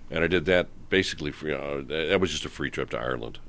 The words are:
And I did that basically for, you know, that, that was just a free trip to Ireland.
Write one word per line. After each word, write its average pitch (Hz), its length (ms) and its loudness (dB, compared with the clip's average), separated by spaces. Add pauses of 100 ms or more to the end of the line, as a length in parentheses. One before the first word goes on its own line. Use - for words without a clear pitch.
(100)
And 82 140 2
I - 20 6
did 85 200 2
that 90 220 4 (200)
basically 80 420 2
for, 78 160 -8
you 78 60 0
know, 71 300 -4
that, 76 260 -2
that 92 120 6
was 90 120 4
just 78 120 -4
a 80 40 -6
free 73 220 -2
trip 65 200 -2
to - 80 -2
Ireland. 60 400 -4 (100)